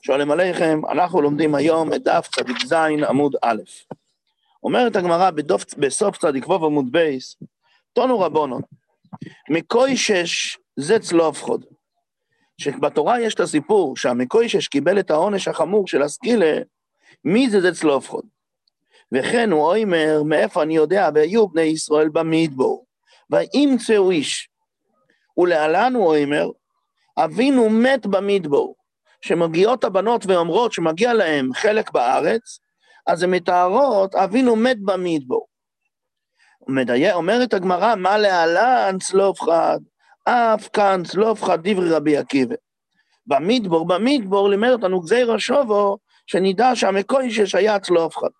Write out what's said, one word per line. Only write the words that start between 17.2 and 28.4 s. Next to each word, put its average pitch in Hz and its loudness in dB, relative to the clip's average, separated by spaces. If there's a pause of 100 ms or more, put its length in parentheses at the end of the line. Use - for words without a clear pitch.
מי 233 2
זה 202 2
זה 175 2
צלופחוד? 143 -2 (840)
וכן 214 0
הוא 156 2
אומר, 160 0
"מאיפה 160 0
אני 156 -2
יודע, 160 2
והיו 185 2
בני 165 -2
ישראל 156 0
במדבור, 160 -2 (440)
וימצאו 214 2
איש." - -4 (880)
ולהלן 175 2
הוא 170 2
אומר, 147 0 (680)
אבינו 220 2
מת 247 2
במדבור, 190 -2 (460)